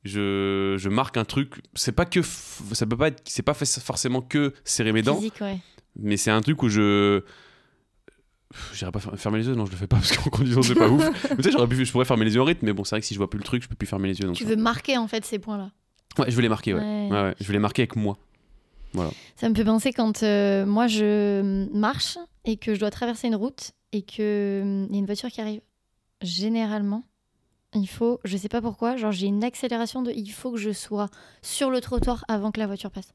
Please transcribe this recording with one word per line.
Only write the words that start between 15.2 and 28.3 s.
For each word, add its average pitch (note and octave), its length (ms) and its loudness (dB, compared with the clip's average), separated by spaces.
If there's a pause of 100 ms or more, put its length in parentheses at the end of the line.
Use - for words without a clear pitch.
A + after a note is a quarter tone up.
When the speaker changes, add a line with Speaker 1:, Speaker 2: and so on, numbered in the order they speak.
Speaker 2:
ces A3 140 -6
points-là. G3+ 320 -8 (460)
Speaker 1:
Ouais, B2+ 140 2
je A#2 40 0
veux B2 60 4
les A2+ 80 4
marquer, G#2 240 0
ouais. - 60 2
Speaker 2:
Ouais. D3 320 -2
Speaker 1:
Ouais, G2+ 120 2
ouais, F#2 180 0
je G2+ 40 -6
veux G2 80 -2
les G#2 60 2
marquer G#2 240 0
avec - 140 -4
moi. G#2 200 -2 (760)
Voilà. E2+ 180 -2 (240)
Speaker 2:
Ça A#3 140 -2
me A3 60 2
fait G#3+ 100 2
penser A3 260 2
quand, A3 320 0
euh, G3+ 420 2
moi, G#3+ 220 2
je G3+ 800 2 (100)
marche A3 400 -2 (280)
et A3+ 120 -2
que A3 160 -4
je G3 60 -2
dois G#3 100 0
traverser A#3+ 380 -4
une A3+ 80 2
route A#3+ 360 -6 (200)
et G#3 100 -4
que, G3+ 640 -2
hum, G3 260 -2
il G3 40 -4
y - 20 -4
a G3+ 40 0
une G3+ 60 0
voiture G#3 240 -6
qui A3+ 120 -10
arrive. G#3+ 180 -6 (640)
Généralement, G#3 800 -2 (720)
il G3 120 0
faut, A#3 360 0
je F#3+ 140 -4